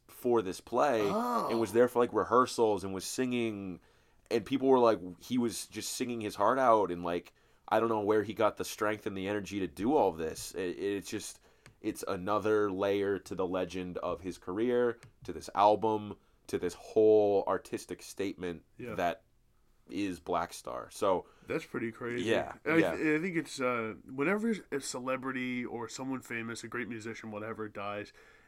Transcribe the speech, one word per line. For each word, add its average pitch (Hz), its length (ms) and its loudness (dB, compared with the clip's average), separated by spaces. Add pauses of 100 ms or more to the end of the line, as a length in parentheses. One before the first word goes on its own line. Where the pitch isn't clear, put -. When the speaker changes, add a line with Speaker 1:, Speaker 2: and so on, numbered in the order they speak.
Speaker 1:
for 120 340 2
this 90 180 -6
play 123 420 0
and 214 580 0
was 107 120 0
Speaker 2:
Oh. - 20 -6
Speaker 1:
there 120 140 8
for, 120 120 0
like, 123 140 2
rehearsals 107 680 4
and 98 100 -6
was 95 120 -6
singing. 113 760 -4 (520)
And 110 140 2
people 131 220 0
were 131 120 8
like, 110 200 6 (200)
he 127 180 -4
was 117 300 -2
just - 280 -8
singing 123 260 -4
his 104 140 -4
heart 113 240 4
out. 113 320 6
And, 87 120 -4
like, 85 280 -4 (380)
I 110 100 4
don't 113 100 2
know 110 120 2
where 104 220 4
he 107 100 -6
got 104 240 2
the - 80 -6
strength 107 420 -2
and 101 80 -4
the 95 120 -4
energy 101 340 -4
to 92 60 0
do 104 280 0
all 104 160 4
this. 80 460 -8
It, 90 200 -4
it's 98 320 -4
just, - 300 -8 (420)
it's - 260 -6
another 104 640 0
layer 101 480 0
to - 160 -10
the 92 120 -2
legend 90 520 -4
of 85 220 -4
his 90 160 -8
career, 120 600 0 (260)
to - 80 -12
this 78 240 -12
album, 104 600 4 (320)
to - 100 -2
this 90 160 -2
whole 107 720 6
artistic - 540 -4
statement 90 640 -6 (140)
Speaker 2:
Yeah. 120 180 -10
Speaker 1:
that 87 260 -2 (680)
is 92 300 -4
Black 85 340 -2
Star. 62 380 -12
So 95 340 2 (220)
Speaker 2:
That's 139 180 -4
pretty 117 260 -6
crazy. 120 340 -6
Speaker 1:
Yeah, 95 280 0 (120)
Speaker 2:
And 156 80 0
I 123 180 4
th-, 87 140 -4
Speaker 1:
yeah. 156 100 4
Speaker 2:
I 156 40 0
think 175 160 -4
it's, 151 260 -6
uh, 117 320 -2 (200)
whenever 202 420 0 (160)
a 139 100 -4
celebrity 127 840 -4
or 117 240 -6
someone 131 340 -6
famous, 117 420 -8
a 120 40 -12
great 117 220 -6
musician, 113 400 -10
whatever, 107 380 -8
dies, 104 440 -8 (360)